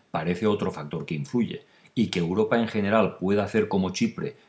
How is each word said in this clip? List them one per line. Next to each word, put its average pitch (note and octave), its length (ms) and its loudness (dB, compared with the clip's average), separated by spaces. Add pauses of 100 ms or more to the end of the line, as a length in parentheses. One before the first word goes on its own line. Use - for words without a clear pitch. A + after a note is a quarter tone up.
(120)
parece F2 340 -2
otro G2+ 240 2
factor D2+ 380 -8
que E2 80 -4
influye, F2 500 -2 (300)
y G#2 140 2
que F2+ 100 -2
Europa G2 400 2
en A2+ 80 0
general G#2 500 2
pueda G2 260 2
hacer G#2 240 0
como F#2+ 220 0
Chipre F#2 480 -2 (120)